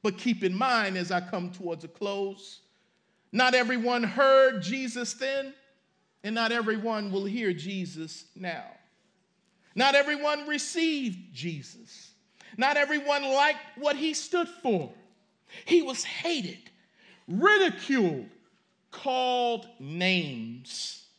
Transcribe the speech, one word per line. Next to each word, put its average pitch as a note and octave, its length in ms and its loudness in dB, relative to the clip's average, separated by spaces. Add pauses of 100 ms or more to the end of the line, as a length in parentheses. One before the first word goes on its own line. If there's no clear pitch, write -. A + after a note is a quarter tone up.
But G3 160 -2
keep A3 240 0
in F#3 120 0
mind, A3 400 0
as F3+ 160 -4
I F3+ 80 2
come F3+ 320 -6
towards E3+ 320 -8
a E3 40 -16
close, G3 760 -6 (720)
not B3+ 220 4
everyone A#3+ 480 2
heard C4 580 6
Jesus A#3+ 540 -6
then, C4+ 380 -4 (720)
and G#3+ 100 -6
not A3+ 200 0
everyone A3 580 -2
will G3 140 -2
hear G#3 260 -2
Jesus E3 840 -8
now. F3 300 -10 (1120)
Not C4+ 200 4
everyone D4 520 2
received D4 840 -4
Jesus. - 760 -12 (440)
Not C4+ 220 2
everyone C#4+ 460 0
liked C#4+ 360 2 (160)
what C#4+ 220 -2
he D#4 160 -2
stood E4+ 340 -2
for. F#3 460 -2 (720)
He E4+ 160 6
was C4 240 -6
hated, C#4 640 -6 (580)
ridiculed, B3+ 1000 4 (640)
called B3+ 760 0 (120)
names C#3 1300 -4 (140)